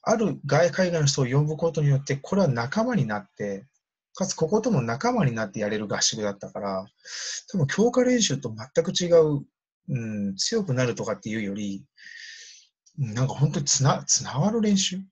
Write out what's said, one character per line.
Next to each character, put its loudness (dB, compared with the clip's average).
あ 2
る 0
外、 4
海 0
外 0
の 2
人 0
を 2
呼 2
ぶ -4
こ 0
と -2
に 4
よ 4
っ -2
て、 -2
こ -4
れ 4
は 4
仲 0
間 -2
に 2
な -4
っ -8
て、 -6
か -4
つ -6
こ 0
こ 2
と 0
も 2
仲 -2
間 2
に 2
な -4
っ -10
て -10
や -2
れ -2
る -6
合 -4
宿 -2
だ 0
っ -10
た -14
か -10
ら、 -6
多 -2
分 2
強 2
化 2
練 4
習 0
と -8
全 -2
く -4
違 -2
う、 4
う -4
ん、 -8
強 -2
く -2
な 2
る 0
と -6
か -2
っ -10
て -10
い -2
う -2
よ -4
り、 -6
う 0
ん、 -8
な 0
ん 0
か -4
本 2
当 -4
に -4
つ 2
な-、 2
つ 0
な -6
が 4
る 0
練 4
習？ -2